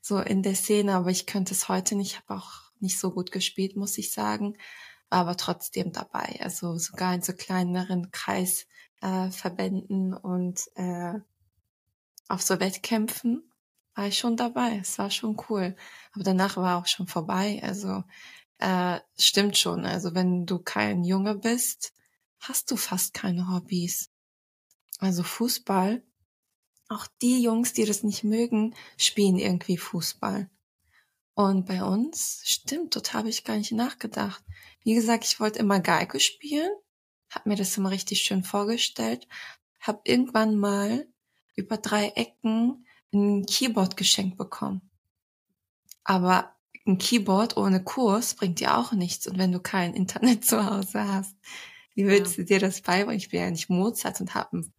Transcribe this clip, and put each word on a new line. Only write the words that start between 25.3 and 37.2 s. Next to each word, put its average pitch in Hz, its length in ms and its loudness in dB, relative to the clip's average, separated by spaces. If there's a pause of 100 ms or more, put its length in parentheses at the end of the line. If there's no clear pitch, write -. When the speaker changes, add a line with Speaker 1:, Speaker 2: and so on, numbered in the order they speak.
Speaker 1:
auch - 180 -8 (160)
die 247 200 6
Jungs, 233 300 2
die 220 140 2
das 208 160 0
nicht 208 220 -2
mögen, 226 500 2 (220)
spielen 190 420 4
irgendwie 180 400 0
Fußball. - 720 -6 (840)
Und 196 320 4
bei 185 180 -4
uns, 226 600 -2
stimmt, - 480 -2
total 226 300 -2
hab 226 60 -4
ich 220 160 -4
gar 220 120 -2
nicht 208 160 -2
nachgedacht. - 720 -4 (400)
Wie 220 120 4
gesagt, 226 300 4
ich - 140 0
wollte 214 220 0
immer 202 180 4
Geige 180 400 2
spielen, 302 540 0 (580)